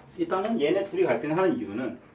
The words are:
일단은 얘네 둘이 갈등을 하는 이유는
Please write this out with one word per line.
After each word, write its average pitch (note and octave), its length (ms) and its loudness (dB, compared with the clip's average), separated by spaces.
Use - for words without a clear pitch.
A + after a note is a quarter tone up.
일단은 F#3+ 420 0
얘네 F3+ 260 2
둘이 F3+ 180 0
갈등을 D3+ 340 0
하는 F#3 220 2
이유는 G#2+ 400 -6